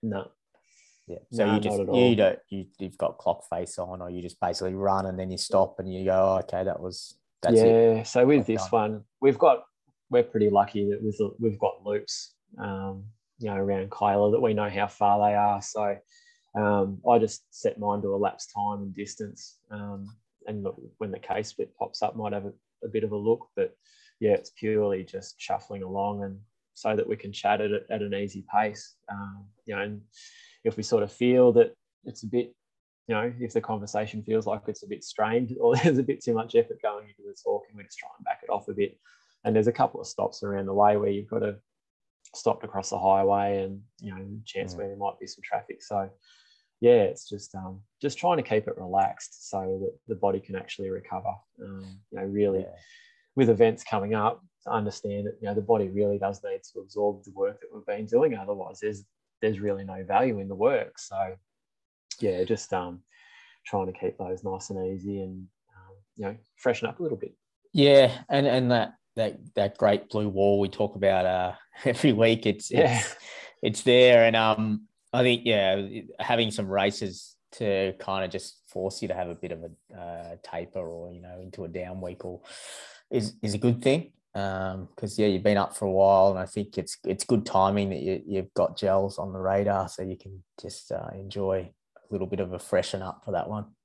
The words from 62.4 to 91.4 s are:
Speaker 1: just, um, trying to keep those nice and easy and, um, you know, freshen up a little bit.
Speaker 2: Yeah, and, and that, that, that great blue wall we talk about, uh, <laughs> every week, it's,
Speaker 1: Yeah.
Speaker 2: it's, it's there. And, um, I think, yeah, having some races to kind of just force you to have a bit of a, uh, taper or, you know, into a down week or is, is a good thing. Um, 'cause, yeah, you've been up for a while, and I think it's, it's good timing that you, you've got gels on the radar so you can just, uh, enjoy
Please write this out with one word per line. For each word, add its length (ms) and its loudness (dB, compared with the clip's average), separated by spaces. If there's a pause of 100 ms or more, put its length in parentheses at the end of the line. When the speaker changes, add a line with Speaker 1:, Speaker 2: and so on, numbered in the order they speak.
Speaker 1:
just, 300 -4
um, 280 -6 (640)
trying 260 -2
to 80 -12
keep 180 -4
those 260 -8
nice 260 -8
and 240 -6
easy 280 -8
and, 260 -12 (280)
um, 200 -20 (200)
you 100 -10
know, 100 -8 (220)
freshen 300 -2
up 120 -10
a 40 -6
little 140 -4
bit. 180 -12 (380)
Speaker 2:
Yeah, 560 8
and, 180 2
and 240 2
that, 220 2 (220)
that, 240 -2 (160)
that 220 0
great 320 2
blue 200 -2
wall 300 4
we 100 0
talk 260 -4
about, 300 2
uh, 280 0 (160)
<laughs> 160 -12
every 280 4
week, 320 4
it's, 260 -2
Speaker 1:
Yeah. 280 4
Speaker 2:
it's, 160 -6 (480)
it's 200 -2
there. 420 8
And, 100 4
um, 480 2 (300)
I 100 2
think, 220 2
yeah, 360 2 (380)
having 320 0
some 160 -6
races 680 -2 (180)
to 460 -2
kind 260 -4
of 60 -8
just 360 -10
force 340 -6
you 60 -6
to 60 -4
have 160 -6
a 60 -10
bit 160 -12
of 120 -12
a, 360 -20
uh, 440 -12
taper 440 -10
or, 260 -14
you 80 -18
know, 200 -18
into 220 -14
a 40 -10
down 340 -10
week 240 -12
or 160 -12 (680)
is, 320 -2
is 120 -4
a 40 -4
good 240 2
thing. 300 2 (240)
Um, 600 -6
'cause, 220 -8
yeah, 100 4
you've 160 2
been 140 4
up 180 0
for 100 -6
a 60 0
while, 380 8
and 80 0
I 80 -4
think 320 -6
it's, 280 -6
it's 180 -2
good 220 2
timing 440 2
that 120 -4
you, 260 -2
you've 260 -4
got 240 0
gels 400 0
on 160 -8
the 60 -8
radar 500 0
so 140 -10
you 140 -8
can 260 -18 (180)
just, 300 -14
uh, 240 -6
enjoy 560 -4 (260)